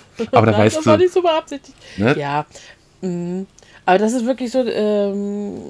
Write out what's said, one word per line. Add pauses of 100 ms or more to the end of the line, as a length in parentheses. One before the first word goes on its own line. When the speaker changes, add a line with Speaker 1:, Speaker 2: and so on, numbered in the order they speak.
(300)
Speaker 1:
Aber
da
Speaker 2:
<laughs>
Nein,
Speaker 1:
weißt
Speaker 2:
das
war
Speaker 1:
du,
Speaker 2:
nicht
so
beabsichtigt. (200)
Speaker 1:
ne?
Speaker 2:
Ja. (540)
Mhm. (400)
Aber
das
ist
wirklich
so,
ähm, (140)